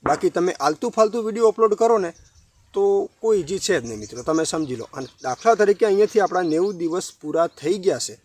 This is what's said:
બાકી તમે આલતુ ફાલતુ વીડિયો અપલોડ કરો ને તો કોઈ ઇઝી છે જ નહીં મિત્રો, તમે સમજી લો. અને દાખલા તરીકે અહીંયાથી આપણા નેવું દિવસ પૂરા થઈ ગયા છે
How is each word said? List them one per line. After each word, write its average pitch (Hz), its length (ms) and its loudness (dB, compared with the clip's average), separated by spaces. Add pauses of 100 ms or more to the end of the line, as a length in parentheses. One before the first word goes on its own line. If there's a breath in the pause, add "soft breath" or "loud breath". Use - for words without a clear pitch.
બાકી 160 320 0
તમે 175 160 -2 (140)
આલતુ 156 300 -2
ફાલતુ 220 300 2
વીડિયો 220 260 2
અપલોડ 214 280 2
કરો 226 240 4
ને 170 60 -6 (640)
તો 196 80 0 (400)
કોઈ 220 180 2
ઇઝી 175 240 -6
છે 196 160 2
જ 120 60 -12
નહીં 113 160 -10
મિત્રો, 113 260 -14
તમે 160 220 2
સમજી 147 300 -6
લો. 110 60 -10 (100)
અને 135 120 -10 (160)
દાખલા 135 360 2
તરીકે 208 260 4
અહીંયાથી 202 380 2
આપણા 180 280 0
નેવું 180 280 0
દિવસ 170 260 -4 (140)
પૂરા 156 280 0 (120)
થઈ 170 260 -2
ગયા 139 200 -2
છે 107 80 -12 (100)